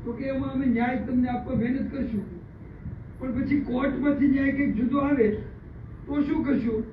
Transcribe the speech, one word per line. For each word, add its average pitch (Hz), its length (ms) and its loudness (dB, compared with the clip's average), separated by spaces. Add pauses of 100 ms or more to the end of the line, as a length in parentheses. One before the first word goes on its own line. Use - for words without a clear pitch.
તો 233 80 -4
કે 269 120 -6
એમાં 269 280 -2
અમે 262 140 0
ન્યાય 240 300 2
તમને 247 320 2
આપવા 247 260 -2
મહેનત 254 380 0
કરશું, 233 300 -2 (960)
પણ 262 140 -4
પછી 285 280 2
કોર્ટમાંથી 277 680 2
ન્યાય 269 240 4
કંઈક 285 220 2
જુદો 277 240 2
આવે 277 300 4 (800)
તો 285 160 0
શું 302 220 0
કરશું? 226 480 0